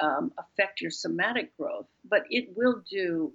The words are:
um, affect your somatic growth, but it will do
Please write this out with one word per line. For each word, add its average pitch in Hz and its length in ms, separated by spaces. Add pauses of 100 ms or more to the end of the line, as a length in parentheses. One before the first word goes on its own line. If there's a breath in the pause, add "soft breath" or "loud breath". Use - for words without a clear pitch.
um, 151 380
affect - 420
your 165 120
somatic 185 680
growth, - 300 (200)
but 208 220
it 196 260
will 240 320
do 170 460